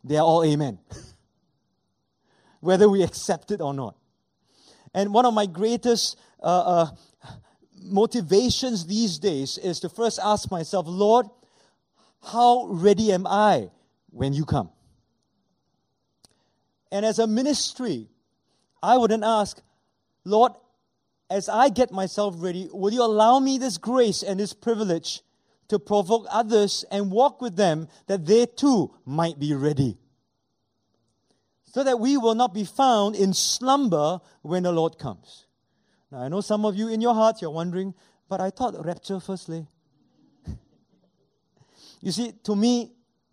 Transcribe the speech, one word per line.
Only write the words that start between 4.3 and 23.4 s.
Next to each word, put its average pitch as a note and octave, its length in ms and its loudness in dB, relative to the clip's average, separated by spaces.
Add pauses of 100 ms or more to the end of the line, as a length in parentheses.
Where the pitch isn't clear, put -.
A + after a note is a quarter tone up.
And G3+ 220 -2
one B3 100 6
of A#3+ 80 4
my G#3 140 0
greatest, A3 720 -2 (240)
uh, - 40 -4
uh, F3 440 2 (920)
motivations G#3 1000 0
these F#3+ 340 -2
days D3 380 -2
is F3+ 240 -6
to F3+ 80 -8
first A3 340 -4
ask G#3 280 -2
myself, F3 360 -4
"Lord, G#3 400 2 (960)
how A#3+ 440 2
ready G3+ 460 2
am F#3 140 0
I G3 440 2 (400)
when C3+ 240 -4
you D3+ 100 -2
come?" A2 240 -2 (2250)
And G3+ 140 -2
as G#3+ 120 -2
a A3+ 80 4
ministry, A3 840 -2 (720)
I A3+ 160 4
wouldn't A3 260 0
ask, G#3+ 380 -2 (640)
"Lord, A3 260 4 (800)
as F#3+ 180 -4
I A#3 220 4
get A#3+ 220 0
myself F#3+ 440 -4
ready, F3+ 340 -6
will G3 220 -2
you B3 100 0
allow A3 360 4
me C4+ 180 0